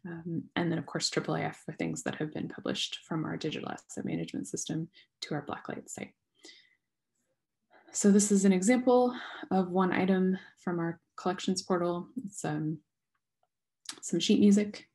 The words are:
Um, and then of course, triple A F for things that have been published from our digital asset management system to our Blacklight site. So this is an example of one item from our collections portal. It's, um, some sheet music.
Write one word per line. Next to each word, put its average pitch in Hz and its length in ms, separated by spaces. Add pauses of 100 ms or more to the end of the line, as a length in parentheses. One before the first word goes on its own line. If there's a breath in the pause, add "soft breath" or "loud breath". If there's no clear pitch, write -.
Um, 165 380 (100)
and 170 160
then 165 80
of 139 80
course, - 240
triple 160 240
A 160 60
F 160 260
for 160 60
things 160 320
that - 120
have 151 160
been - 160
published - 600
from 160 160
our 160 120
digital - 320
asset - 360
management 165 420
system - 420 (340 soft breath)
to - 120
our 147 100
Blacklight - 440
site. - 240 (1800 loud breath)
So 202 220
this 208 180
is 196 140
an 196 80
example 247 640 (340 loud breath)
of 185 200
one 185 200
item 185 480 (200 loud breath)
from 175 200
our 170 220 (160)
collections 185 460
portal. 175 440 (180)
It's, - 200
um, 156 340 (1200)
some 170 200
sheet - 180
music. 208 560